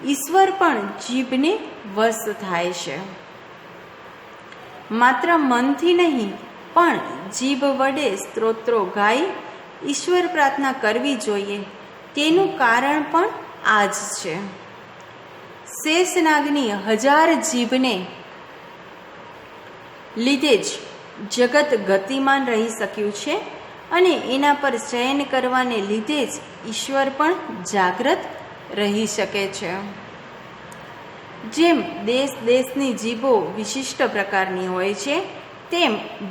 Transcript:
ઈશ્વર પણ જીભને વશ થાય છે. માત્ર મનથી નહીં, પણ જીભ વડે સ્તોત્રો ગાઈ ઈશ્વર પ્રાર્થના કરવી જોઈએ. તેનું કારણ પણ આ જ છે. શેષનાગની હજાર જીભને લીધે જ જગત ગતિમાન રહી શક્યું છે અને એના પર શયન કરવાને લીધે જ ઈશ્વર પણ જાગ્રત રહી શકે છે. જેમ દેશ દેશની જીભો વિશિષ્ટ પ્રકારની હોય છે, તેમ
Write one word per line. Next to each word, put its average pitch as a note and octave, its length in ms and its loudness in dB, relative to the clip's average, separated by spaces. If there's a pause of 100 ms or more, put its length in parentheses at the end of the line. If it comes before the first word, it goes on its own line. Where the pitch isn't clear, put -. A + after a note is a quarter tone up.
ઈશ્વર F4 460 2
પણ E4 300 2
જીભને C4 760 0 (360)
વશ A3 200 4 (260)
થાય F3+ 320 -2
છે. F3+ 520 -10 (1700)
માત્ર B3+ 460 4
મનથી C#4 580 4
નહીં, C4+ 380 2 (420)
પણ D#4+ 240 4 (400)
જીભ C4 260 0
વડે C4+ 520 2
સ્તોત્રો A3 680 0
ગાઈ A3 480 0 (540)
ઈશ્વર F4 400 0
પ્રાર્થના C#4 460 0
કરવી B3+ 420 0
જોઈએ. G3+ 440 -4 (560)
તેનું D#4+ 440 4
કારણ C4 520 2
પણ F4+ 180 4 (380)
આ G#3 200 4
જ F#3+ 60 -2
છે. F#3+ 720 -8 (1000)
શેષનાગની D4+ 1040 2
હજાર B3+ 640 4
જીભને A#3+ 720 0 (2000)
લીધે B3+ 400 4
જ F3+ 80 0 (680)
જગત B3+ 460 4 (100)
ગતિમાન C4+ 580 2
રહી A3+ 220 0
શક્યું G#3 440 -4
છે D4 240 -4 (560)
અને F4+ 180 6
એના C#4 440 2
પર C#4 220 0
શયન B3+ 480 -2
કરવાને B3+ 520 0
લીધે G#3+ 500 0
જ - 40 -8 (380)
ઈશ્વર C4+ 480 0
પણ D#4 180 2 (380)
જાગ્રત G#3 460 2 (560)
રહી G#3 320 0
શકે G3+ 400 -2
છે. F#3+ 260 -6 (1800)
જેમ B3 540 2
દેશ C4 260 0 (140)
દેશની B3+ 480 2
જીભો A3 640 0
વિશિષ્ટ C4 460 -4
પ્રકારની F#3+ 640 0
હોય F#3 280 0
છે, C#4+ 260 -2 (500)
તેમ D#4 280 2 (320)